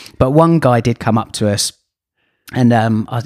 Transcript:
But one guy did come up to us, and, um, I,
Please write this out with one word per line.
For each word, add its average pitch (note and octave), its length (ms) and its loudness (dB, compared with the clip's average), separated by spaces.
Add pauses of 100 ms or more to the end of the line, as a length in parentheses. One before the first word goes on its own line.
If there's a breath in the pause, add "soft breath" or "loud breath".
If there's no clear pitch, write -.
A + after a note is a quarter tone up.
(180 loud breath)
But C3 140 0
one E3 280 4
guy B2 200 2
did A#2 200 -2
come A2+ 180 0
up - 160 -6
to G#2+ 160 -2
us, - 240 -4 (800)
and, B2 180 2
um, A2+ 400 0
I, A#2+ 140 -4